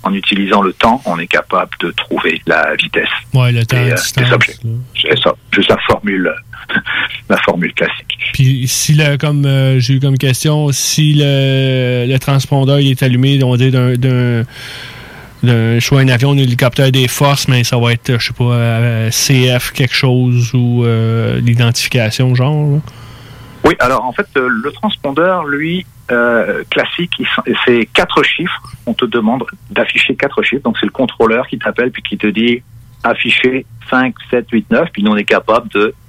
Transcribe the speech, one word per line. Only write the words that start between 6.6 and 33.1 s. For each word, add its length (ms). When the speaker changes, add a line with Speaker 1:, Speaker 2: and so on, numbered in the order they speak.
Speaker 1:
<laughs> 600
la 80
formule 360
classique. 420
Speaker 2:
Puis 340
si 260
le, 240
comme, 280
euh, 340
j'ai 160
eu 40
comme 200
question, 520
si 440
le, 920
le 120
transpondeur, 600
il 120
est 100
allumé, 420
on 60
va 80
dire, 140
d'un, 240
d'un, 480
d'un, 380
soit 220
un 80
avion, 240
un 40
hélicoptère 540
des 160
forces, 400
mais 160
ça 160
va 140
être, 260
je 80
sais 60
pas, 100
euh, 680
C 480
F 140
quelque 240
chose 580
ou, 320
euh, 540
l'identification, 960
genre, 380
là. 60
Speaker 1:
Oui, 160
alors 260
en 80
fait, 140
euh, 100
le 240
transpondeur, 760
lui, 420
euh, 580
classique, 480
il 80
s-, 400
c'est 260
quatre 300
chiffres. 400
On 80
te 120
demande 380
d'afficher 440
quatre 280
chiffres. 180
Donc 180
c'est 60
le 60
contrôleur 560
qui 100
t'appelle 320
puis 140
qui 120
te 120
dit 340
afficher 640